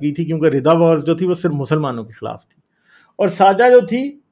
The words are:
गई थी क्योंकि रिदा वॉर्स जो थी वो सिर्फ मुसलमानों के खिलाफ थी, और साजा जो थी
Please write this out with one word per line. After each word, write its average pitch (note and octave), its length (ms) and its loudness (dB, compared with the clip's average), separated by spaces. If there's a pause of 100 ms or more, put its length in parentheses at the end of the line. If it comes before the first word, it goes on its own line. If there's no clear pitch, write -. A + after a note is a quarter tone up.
गई D3 100 -4
थी D#3+ 120 -6
क्योंकि D#3+ 260 -2
रिदा C#3 240 2
वॉर्स E3 300 2
जो D#3+ 120 -2
थी F3+ 100 -4
वो F3+ 100 -2
सिर्फ E3+ 200 -4
मुसलमानों C#3 480 -4
के A2 100 -20
खिलाफ A2 280 -14
थी, - 180 -20 (580)
और G3+ 120 0
साजा G3 400 4
जो B3 120 8
थी A#3+ 200 -4 (300)